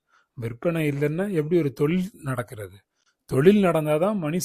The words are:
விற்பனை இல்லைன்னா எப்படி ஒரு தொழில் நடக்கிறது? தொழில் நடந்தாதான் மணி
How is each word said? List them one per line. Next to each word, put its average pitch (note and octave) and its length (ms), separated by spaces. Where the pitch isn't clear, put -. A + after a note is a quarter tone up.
விற்பனை D3+ 540
இல்லைன்னா D3+ 440
எப்படி D#3+ 260
ஒரு C#3+ 140
தொழில் F3+ 400
நடக்கிறது? A#2 720
தொழில் F#3+ 400
நடந்தாதான் D#3+ 520
மணி E3 280